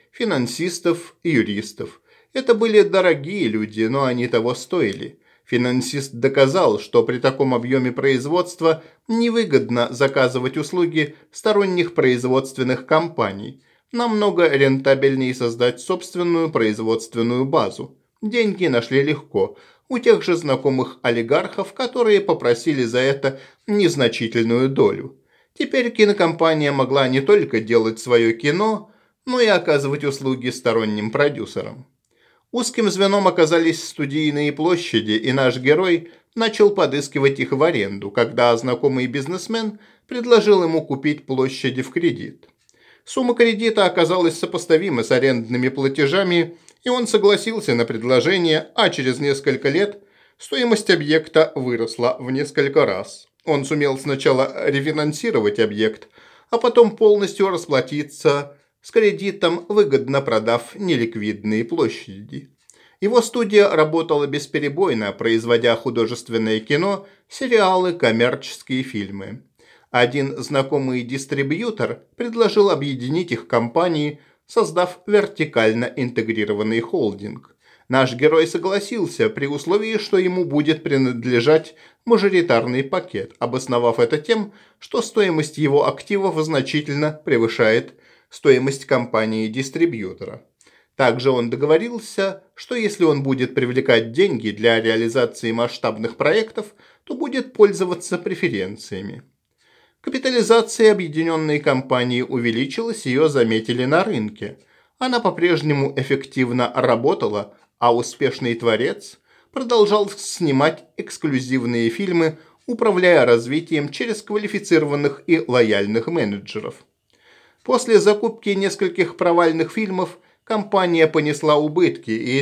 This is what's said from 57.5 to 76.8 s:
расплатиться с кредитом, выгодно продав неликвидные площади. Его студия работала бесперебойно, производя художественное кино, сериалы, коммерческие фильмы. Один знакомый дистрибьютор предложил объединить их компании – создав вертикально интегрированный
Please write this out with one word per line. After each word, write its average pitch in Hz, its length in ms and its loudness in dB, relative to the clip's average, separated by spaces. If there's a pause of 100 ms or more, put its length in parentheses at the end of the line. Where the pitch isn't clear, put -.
расплатиться 143 1080 -2 (260)
с - 100 -20
кредитом, 185 760 0
выгодно 139 520 2
продав 117 560 -2
неликвидные 110 880 -2
площади. 117 840 -6 (500)
Его 233 200 4
студия 208 480 2
работала 156 600 2
бесперебойно, 143 840 -2
производя 113 600 2
художественное 113 880 -4
кино, 185 460 -2 (220)
сериалы, 185 640 0
коммерческие 123 920 -2
фильмы. 98 580 -10 (480)
Один 135 480 0
знакомый 135 640 -2
дистрибьютор 135 1000 -6 (140)
предложил 214 540 2
объединить 139 640 -4
их - 160 -8
компании – 147 720 0 (260)
создав 180 600 -2
вертикально 123 920 0
интегрированный 110 840 -2